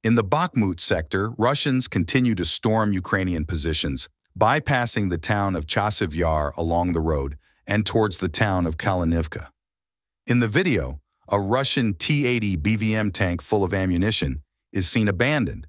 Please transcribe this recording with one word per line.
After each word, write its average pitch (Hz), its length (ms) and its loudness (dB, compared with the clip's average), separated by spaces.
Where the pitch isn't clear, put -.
In 117 120 4
the 117 60 4
Bakhmut 104 560 0
sector, 95 600 -2
Russians 127 500 0
continue 123 460 2
to 87 100 -2
storm 110 480 0
Ukrainian 92 540 -2
positions, 78 640 -4
bypassing 120 720 0
the 90 80 -2
town 98 400 -2
of 78 100 -6
Chasiv 104 480 -2
Yar 78 440 0
along 85 340 0
the 82 80 0
road 71 380 -2
and 101 200 0
towards 107 320 2
the 92 100 -2
town 92 380 0
of 80 100 -2
Kalinivka. 82 680 -2
In 120 140 2
the 117 60 2
video, 104 540 0
a 101 140 0
Russian 117 540 0
T 143 320 0
eighty 107 300 2
B 95 200 2
V 107 180 0
M 107 160 0
tank 87 300 -2
full 104 240 0
of 90 80 -2
ammunition 90 680 0
is 92 120 0
seen 107 220 2
abandoned 101 600 0